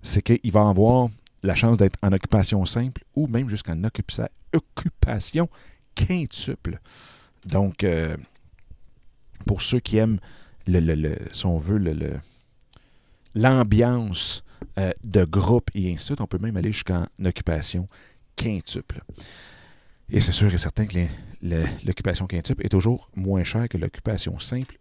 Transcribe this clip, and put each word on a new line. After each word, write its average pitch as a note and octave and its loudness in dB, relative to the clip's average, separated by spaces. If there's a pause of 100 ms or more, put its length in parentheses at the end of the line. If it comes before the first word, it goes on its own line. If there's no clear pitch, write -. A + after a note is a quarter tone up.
c'est - 0
qu'il A#2 2
va G#2 6
avoir A#2 6 (340)
la F#2+ 0
chance A#2 4
d'être G2 4
en G2 4
occupation G2 2
simple B2 -4 (120)
ou D3 0
même B2 -2
jusqu'en F2 -4
occupa-, - -6 (240)
occupation D#3 -2 (480)
quintuple. - -2 (680)
Donc, F#2+ 0
euh, D#2+ 0 (1300)
pour G2+ 0
ceux - 0
qui - 0
aiment A2 4 (480)
le, F2+ 4
le, D#2+ 2
le, D2+ -2 (140)
si - -8
on F2 2
veut, F2+ -2
le, F2 0
le, C#2+ -4 (1200)
l'ambiance, A#2 2 (340)
euh, F#2+ -2 (120)
de F#2+ 4
groupe F#2+ 2
et F#2+ -2
ainsi F2 -2
de - -10
suite, C#3+ -6
on - -4
peut F#2+ -4
même G#2+ -4
aller G#2+ -2
jusqu'en F2+ -2 (180)
occupation F2 -2 (480)
quintuple. - -6 (1080)
Et G#2 2
c'est F2 2
sûr G2+ 4
et F2+ 2
certain E2+ -2
que G2+ -8
les, F2 0 (320)
le, E2 -2 (220)
l'occupation F#2 -2
quintuple - -4
est A2 -2
toujours G2+ 2
moins F#2+ 0
chère A2+ -2
que - -6
l'occupation F#2+ -6
simple - -8